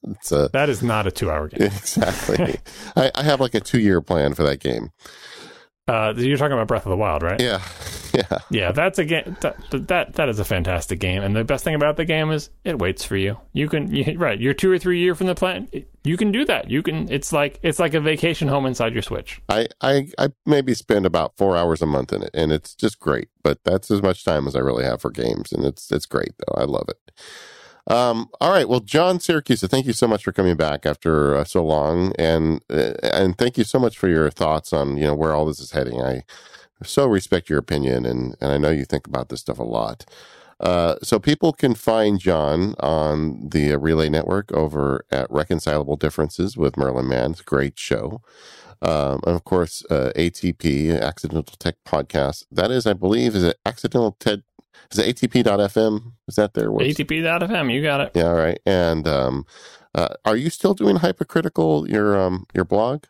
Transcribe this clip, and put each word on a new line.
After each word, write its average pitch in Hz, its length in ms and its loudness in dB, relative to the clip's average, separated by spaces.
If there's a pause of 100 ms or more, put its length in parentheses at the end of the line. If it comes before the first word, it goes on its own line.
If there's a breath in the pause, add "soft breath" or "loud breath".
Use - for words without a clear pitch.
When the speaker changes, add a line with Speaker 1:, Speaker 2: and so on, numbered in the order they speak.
Speaker 1:
it's - 300 -8
a 73 200 2
Speaker 2:
That 143 160 0
is 117 140 -2
not 110 240 0
a 92 60 -2
two-hour 78 360 -2
game. - 120 -6
Speaker 1:
<laughs> 104 60 4
Exactly. - 920 -2 (180)
Speaker 2:
<laughs> - 200 -6
Speaker 1:
I, 131 180 2
I - 80 -2
have, 143 180 4
like, 127 140 0
a 110 60 2
two-year 101 400 4
plan 71 340 2
for 80 80 -2
that 69 160 2
game. 57 320 -4 (960 loud breath)
Speaker 2:
Uh, 110 300 0
you're 127 200 0
talking 139 160 0
about 113 140 0
Breath 113 180 -2
of 98 60 -4
the 92 60 0
Wild, 87 260 0
right? 90 180 -2
Speaker 1:
Yeah. 107 260 0
<laughs> - 60 -16 (400 loud breath)
Yeah. - 260 0 (120)
Speaker 2:
Yeah, 92 220 0
that's 175 260 0
a 175 60 2
game, 165 360 -4
that, - 160 -4 (140)
that, - 440 -2
that 151 140 0
is 107 120 -2
a 98 40 0
fantastic 90 540 -2
game, 95 240 -2
and 98 140 0
the 110 80 0
best 139 180 -2
thing 160 140 -2
about 147 200 2
the 165 80 -2
game 156 280 0
is 151 180 -4 (140)
it 170 120 -4
waits 95 280 -2
for - 120 -4
you. 98 220 -2 (140)
You 147 160 0
can, 156 260 -2
you, 143 240 -2
right, 139 180 0
you're 127 160 0
two 190 160 0
or 185 120 4
three 180 180 0
years 175 180 2
from 185 120 -2
the 180 80 0
plan, 185 320 -2 (340)
you 156 140 0
can 208 160 2
do 247 140 0
that. - 220 -2
You 135 140 0
can, 160 260 -4
it's 131 240 -4
like, 147 300 -2
it's 160 160 -2
like 160 160 0
a 160 60 2
vacation 156 480 0
home 135 180 0
inside 120 280 -2
your 117 80 -2
Switch. - 460 -8
Speaker 1:
I, 110 200 2 (120)
I, 139 280 2 (100)
I 139 120 2 (140)
maybe 139 300 4
spend 101 320 2
about 82 300 0
four 98 200 4
hours 85 260 2
a 80 40 2
month 69 260 0
in 50 120 -2
it, 50 100 -8
and 78 160 2
it's 76 240 -2
just - 240 -2
great. 67 300 -2 (160)
But 71 180 2
that's 95 300 0
as 101 100 2
much 95 220 0
time 76 240 2
as 69 80 -4
I - 20 2
really 64 240 0
have 62 180 -2
for 62 120 -4
games, 58 400 -4
and - 120 -2
it's, - 280 -4
it's - 140 -2
great, - 320 -4
though. - 220 -2
I 62 40 0
love - 240 -2
it. - 240 -16 (760 loud breath)
Um, 117 420 2 (120)
all 160 100 4
right, 170 180 4
well, 123 120 2
John 170 380 2
Siracusa, 135 520 0
thank 131 160 2
you 123 60 0
so 120 160 2
much 107 160 2
for 95 80 -2
coming 90 240 2
back 73 280 -2
after, 73 520 2
uh, 73 80 0
so 87 200 0
long, 78 540 2
and, 80 500 2
uh, 64 260 0 (100)
and 95 340 2
thank 123 180 0
you 127 60 2
so 120 160 0
much 120 180 0
for 98 120 0
your 80 220 4
thoughts 78 420 -2
on, 69 240 0
you 73 80 0
know, 73 100 2
where 78 180 0
all 76 140 0
this 73 140 -6
is 67 100 -18
heading. 62 320 -4
I 65 220 -4 (580 loud breath)
so - 240 2
respect 95 440 0
your 76 80 2
opinion, 65 480 0
and, 62 340 -4
and 69 120 0
I 71 40 0
know 73 140 2
you 71 160 0
think - 200 -4
about 65 220 -6
this 62 120 -10
stuff 60 180 -8
a 60 40 -6
lot. 57 440 -6 (540 loud breath)
Uh, 85 420 2
so - 160 0
people 147 340 2
can 127 220 2
find 110 440 2
John 87 640 2
on 76 680 0
the, 73 240 2
uh, 71 40 0
Relay 80 300 2
Network 87 440 -2
over 73 580 0
at 65 200 -2
Reconcilable 76 680 -2
Differences 80 580 -2
with 71 220 0
Merlin 64 280 0
Mann. 65 260 0
It's 82 80 -10
a - 40 -20
great 69 340 -2
show. - 440 -4 (580 loud breath)
Um, 71 460 0
and 87 100 2
of 85 80 -6
course, 87 460 -2
uh, 65 260 2
A 85 140 2
T 87 240 -4
P, 76 360 0
Accidental 76 680 -4
Tech 82 160 -4 (100)
Podcast. 71 640 -2
That 92 200 0
is, 123 160 0
I 104 80 2
believe, 107 420 0
is 90 80 2
it 85 220 2
Accidental 113 520 0
Ted? 104 240 0 (480 soft breath)
Is 98 100 -2
it - 60 2
A 120 60 0
T 123 160 0
P 123 140 4
dot 104 180 4
F 101 160 0
M? 110 380 0 (140)
Is - 80 -6
that 104 180 2
there? 110 180 0
What's 123 160 0
Speaker 2:
A 151 60 -2
T 151 100 -4
P 156 160 -4
dot 165 220 0
F 170 80 -4
M, 165 180 0
you 127 140 0
got 143 180 0
it. - 140 -4
Speaker 1:
Yeah, 85 140 2
all 85 80 2
right. 82 280 0
And, 85 420 2
um, 67 380 0 (500 loud breath)
uh, 82 200 -2 (100)
are 107 100 2
you 135 140 -2
still 185 240 0
doing 202 240 2
Hypocritical, 165 920 0
your, 104 280 2
um, 92 360 0
your 92 100 2
blog? 117 460 0